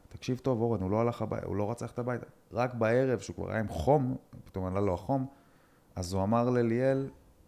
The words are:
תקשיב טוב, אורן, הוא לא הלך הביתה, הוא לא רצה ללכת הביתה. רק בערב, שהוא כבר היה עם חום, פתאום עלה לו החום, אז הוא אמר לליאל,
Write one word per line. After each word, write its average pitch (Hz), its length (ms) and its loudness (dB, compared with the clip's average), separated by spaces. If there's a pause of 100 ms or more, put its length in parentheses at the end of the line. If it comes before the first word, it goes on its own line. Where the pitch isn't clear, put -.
תקשיב - 300 -4
טוב, 127 220 0
אורן, 113 220 2
הוא 92 80 0
לא 107 100 2
הלך 117 220 0
הביתה, 101 240 -4
הוא 92 100 -4
לא 104 140 0
רצה 120 140 -6
ללכת - 140 -10
הביתה. 120 280 -4 (260)
רק 120 220 -2
בערב, 117 440 2
שהוא - 180 -10
כבר 92 140 -6
היה 107 100 0
עם 107 80 -2
חום, 131 480 2 (280)
פתאום 92 220 -8
עלה 92 140 0
לו 98 140 2
החום, 131 320 -2 (680)
אז 90 160 -4
הוא 95 100 0
אמר 117 280 2
לליאל, 127 580 2 (400)